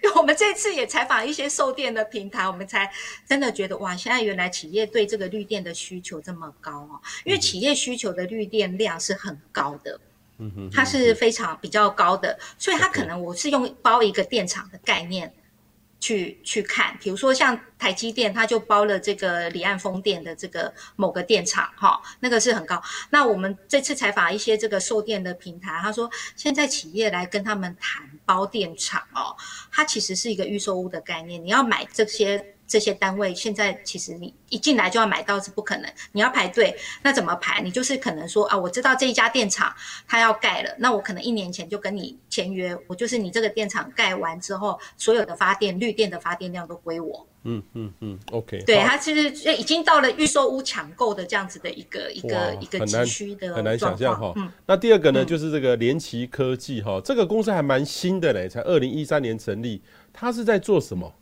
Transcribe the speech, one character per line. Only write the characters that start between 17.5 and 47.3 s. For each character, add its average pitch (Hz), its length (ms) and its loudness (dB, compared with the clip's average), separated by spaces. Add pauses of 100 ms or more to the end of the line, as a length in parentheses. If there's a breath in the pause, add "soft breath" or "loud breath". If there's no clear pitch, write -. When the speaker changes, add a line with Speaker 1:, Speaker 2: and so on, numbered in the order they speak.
Speaker 1:
台 202 140 0
积 220 200 -4
电， 220 200 0
它 226 140 2
就 226 120 2
包 208 260 4
了 202 140 2
这 202 160 -2
个 175 360 -2
离 175 120 -6
岸 190 160 0
风 190 240 -4
电 185 200 0
的 165 120 -10
这 185 140 -12
个 - 240 -6 (240 loud breath)
某 190 140 2
个 180 120 -4
电 180 220 2
厂， - 320 -2
哈， - 240 4 (200 loud breath)
那 254 80 -2
个 233 120 4
是 240 120 4
很 220 140 0
高。 175 160 -4 (280 loud breath)
那 294 140 6
我 226 100 4
们 190 220 -2 (120)
这 285 120 4
次 277 140 -4
采 208 160 0
访 180 220 2
一 202 40 -2
些 220 200 2
这 220 120 -2
个 202 120 0
售 214 200 0
电 208 220 -2
的 180 120 -6
平 175 260 -16
台， 175 220 -8
他 208 100 -2
说 233 180 -4 (260 loud breath)
现 294 180 0
在 294 120 2
企 165 260 -6
业 214 180 2
来 180 160 -2
跟 202 180 -2
他 214 100 -2
们 180 240 -6
谈 - 240 -8 (220)
包 190 220 2
电 190 300 -4
厂 - 260 -4 (120)
哦， - 220 -6 (340 loud breath)
它 302 140 2
其 302 160 -2
实 190 160 -4
是 233 140 -4
一 202 60 -2
个 185 80 -2
预 202 140 -4
售 202 180 -2
屋 185 120 -4
的 180 140 -8
概 165 200 -8
念， 170 200 -12
你 170 60 -10
要 247 140 4
买 233 280 0
这 220 140 2
些， 202 500 -2 (120)
这 220 120 2
些 208 140 2
单 196 240 0
位， 196 180 -2
现 208 200 -4
在 196 180 0 (100)
其 - 160 -10
实 175 140 -10
你 175 220 -14 (160)
一 233 80 -4
进 294 180 4
来 190 140 2
就 226 100 4
要 220 60 6
买 185 160 0
到 202 180 0
是 196 100 -12
不 208 120 -6
可 202 160 -4
能， - 120 -10 (220 loud breath)
你 202 80 0
要 233 80 6
排 254 180 0
队， 185 300 4 (260 loud breath)
那 - 80 6
怎 175 140 2
么 170 120 0
排？ - 260 -2
你 180 80 -2
就 254 120 0
是 262 140 0
可 240 160 -2
能 160 160 -8
说， 214 200 4
啊， 202 100 2
我 180 100 -2
知 240 140 -4
道 262 120 6
这 262 120 2
一 247 60 2
家 226 140 4
电 233 220 2
厂 - 260 0 (320 loud breath)
它 233 140 4
要 220 140 6
盖 180 280 0
了， - 160 -6
那 240 140 4
我 202 80 2
可 202 140 -6
能 180 80 -8
一 247 80 -2
年 196 200 -2
前 180 160 -10
就 202 120 -6
跟 202 180 -4
你 - 220 -10 (100)
签 185 240 -2
约， 180 240 -4 (100)
我 185 80 -8
就 233 120 -2
是 240 100 -2
你 196 140 -2
这 226 100 0
个 220 80 2
电 214 180 -2
厂 240 300 -4
盖 196 180 2
完 170 240 -4
之 196 160 -8
后， 190 240 -2 (200 loud breath)
所 220 160 4
有 226 100 4
的 170 100 -8
发 190 200 4
电， 190 260 0
绿 233 100 0
电 208 200 2
的 170 100 -8
发 170 140 -2
电 175 180 -8
量 175 160 -8
都 170 80 -12
归 165 240 -6
我。 151 260 -10 (160)